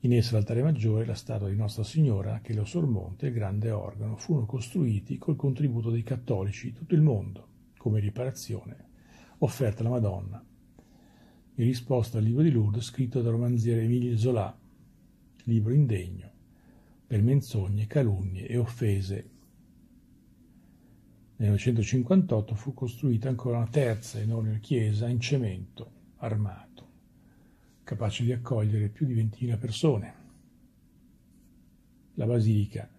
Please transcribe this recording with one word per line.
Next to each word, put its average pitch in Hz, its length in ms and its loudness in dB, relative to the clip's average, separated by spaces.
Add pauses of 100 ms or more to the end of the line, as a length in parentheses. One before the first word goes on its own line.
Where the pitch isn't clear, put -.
In 120 140 4
essa 117 180 4
l'altare 113 320 2
maggiore, 113 420 2
la 113 80 -2
statua 101 340 -4
di 98 60 -2
Nostra 107 300 -2
Signora 110 560 2
che - 140 -6
lo 107 100 0
sormonta 107 600 -2
e 139 40 0
il 123 80 -4
grande 104 340 -2
organo 104 460 -4
furono 135 300 0
costruiti 123 680 -2
col 151 200 -2
contributo 120 540 0
dei 117 120 0
cattolici 117 720 -4
di - 40 -14
tutto 165 200 0
il 151 60 8
mondo, 101 460 2 (280)
come 107 240 0
riparazione 110 880 -6 (500)
offerta 120 440 0
alla 113 80 2
Madonna, 95 540 -2 (1080)
in 120 100 0
risposta 123 540 0
al 107 60 2
libro 120 180 2
di 160 80 6
Lourdes 110 320 2
scritto 123 400 -2
dal 117 80 0
romanziere 117 540 2
Émile 120 320 2
Zola, 110 420 0 (840)
libro 113 280 2
indegno, 95 600 0 (720)
per 107 160 2
menzogne, 107 640 2
calunnie 95 640 0
e 117 80 -2
offese. 98 720 -2 (2000)
Nel 107 120 2
novecentocinquantotto 120 1040 2
fu 131 200 -6
costruita 123 540 -2
ancora 120 280 -2
una 117 100 0
terza 113 540 -2
enorme 110 400 -2
chiesa 110 480 0
in 123 100 0
cemento 110 1000 -4
armato, 104 680 -6 (960)
capace 110 400 -4
di 120 100 2
accogliere 107 560 0
più 107 160 -4
di 127 100 0
ventimila 113 420 0
persone. 113 580 0 (2000)
La 123 100 -4
basilica 110 640 2 (100)